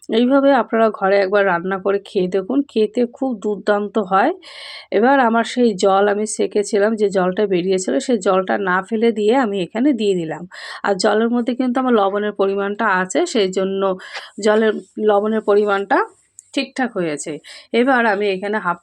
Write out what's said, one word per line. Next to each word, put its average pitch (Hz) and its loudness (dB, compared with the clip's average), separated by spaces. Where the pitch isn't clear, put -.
এইভাবে 269 4
আপনারা 226 2
ঘরে 196 0
একবার 202 2
রান্না 185 -2
করে 196 0
খেয়ে 185 -2
দেখুন, 190 -2
খেতে 214 0
খুব 262 -4
দুর্দান্ত 208 -2
হয়। 196 2
এবার 240 4
আমার 226 2
সেই 240 2
জল 190 2
আমি 208 -2
সেকেছিলাম, 202 0
যে 208 2
জলটা 185 0
বেরিয়েছিল, 190 0
সেই 254 0
জলটা 190 0
না 190 0
ফেলে 226 -2
দিয়ে 214 0
আমি 220 0
এখানে 220 -2
দিয়ে 208 0
দিলাম। 165 -6
আর 202 0
জলের 214 2
মধ্যে 240 -2
কিন্তু 254 -2
আমার 254 2
লবণের 208 0
পরিমাণটা 202 -2
আছে, 185 0
সেই 214 0
জন্য 190 -2
জলের, 214 4
লবণের 214 2
পরিমাণটা 202 2
ঠিকঠাক 269 -4
হয়েছে। 165 -6
এবার 247 4
আমি 208 0
এখানে 202 -4
হাফ 180 -4